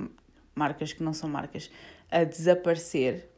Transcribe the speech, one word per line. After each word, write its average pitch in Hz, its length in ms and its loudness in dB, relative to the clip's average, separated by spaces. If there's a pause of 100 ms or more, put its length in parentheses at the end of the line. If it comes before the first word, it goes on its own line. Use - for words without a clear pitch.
(560)
marcas 151 380 -2
que 165 100 -8
não 156 100 -2
são 156 160 -6
marcas, 143 400 -8 (400)
a 170 140 4
desaparecer, 165 1160 2